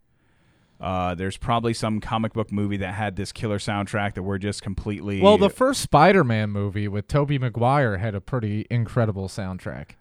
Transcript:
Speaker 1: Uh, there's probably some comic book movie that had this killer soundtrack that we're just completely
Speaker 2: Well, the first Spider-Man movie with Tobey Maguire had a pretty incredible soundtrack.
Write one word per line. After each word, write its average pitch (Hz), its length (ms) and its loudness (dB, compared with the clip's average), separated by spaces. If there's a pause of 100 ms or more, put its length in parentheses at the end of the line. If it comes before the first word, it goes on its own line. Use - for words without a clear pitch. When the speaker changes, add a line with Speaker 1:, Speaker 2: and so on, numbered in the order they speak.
(800)
Speaker 1:
Uh, 90 360 -2
there's 95 220 -4
probably 117 360 0
some 110 260 -2
comic 113 340 -4
book 110 180 -4
movie 101 260 -2
that 95 160 -6
had 101 220 -4
this 98 160 -8
killer 104 260 -4
soundtrack 101 560 -2
that 92 100 -8
we're 98 140 -4
just 98 240 -4
completely 101 580 -6
Speaker 2:
Well, 202 200 8
the 196 100 4
first 262 320 0
Spider-Man 143 720 6
movie 101 360 -2
with 101 200 -4
Tobey 143 320 0
Maguire 120 580 2
had 107 180 -4
a 98 60 -4
pretty 110 480 -4
incredible 110 580 0
soundtrack. 92 720 -8